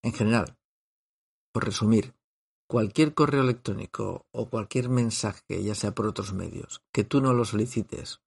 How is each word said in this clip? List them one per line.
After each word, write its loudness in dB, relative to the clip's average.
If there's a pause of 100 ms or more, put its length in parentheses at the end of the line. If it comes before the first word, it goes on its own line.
En -2
general, 2 (960)
por 0
resumir, 2 (540)
cualquier 2
correo 4
electrónico -2
o -6
cualquier -2
mensaje, -2
ya -2
sea -4
por -2
otros -4
medios, -10 (100)
que 2
tú 2
no 4
lo 2
solicites -4